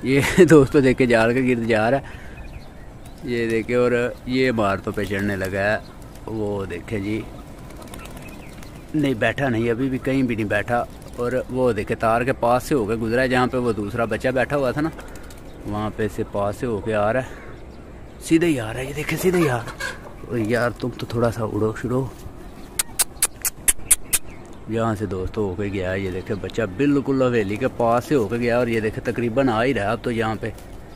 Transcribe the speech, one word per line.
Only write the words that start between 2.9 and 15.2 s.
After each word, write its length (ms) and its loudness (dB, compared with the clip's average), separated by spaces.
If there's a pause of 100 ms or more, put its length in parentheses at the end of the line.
ये 220 0
देखे, 280 0
और 400 4 (120)
ये 200 4
इमारतों 440 2
पे 140 -2
चढ़ने 300 0
लगा 260 -2
है। 180 2 (480)
वो 380 -4
देखे 340 -6
जी, 240 -4 (1700)
नहीं 200 4
बैठा 340 2
नहीं, 200 2
अभी 200 2
भी 80 -2
कहीं 260 2
भी 120 0
नहीं 120 -2
बैठा। 380 0 (340)
और 320 0
वो 220 2
देखे 220 -2
तार 300 2
के 60 0 (100)
पास 220 4
से 120 0
होकर 200 2
गुजरा 260 0
है, 80 2
जहाँ 180 4
पे 100 -2
वो 160 2
दूसरा 320 -2
बच्चा 260 0
बैठा 240 0
हुआ 160 2
था 100 -2
ना, 100 0 (760)